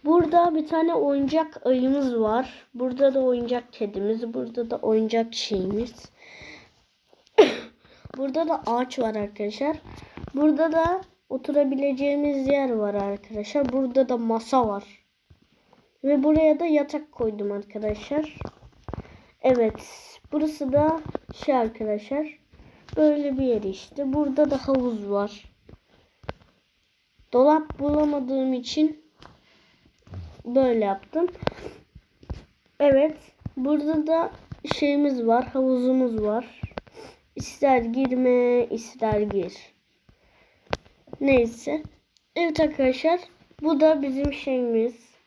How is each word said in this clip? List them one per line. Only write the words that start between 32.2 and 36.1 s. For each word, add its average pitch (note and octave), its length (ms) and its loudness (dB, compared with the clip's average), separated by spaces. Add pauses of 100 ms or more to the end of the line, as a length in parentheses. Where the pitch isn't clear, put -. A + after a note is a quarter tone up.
Evet. C#4+ 360 4 (400)
Burada D4+ 500 0
da E4 240 0 (440)
şeyimiz C#4+ 520 0
var. A#3 180 2
Havuzumuz B3+ 800 0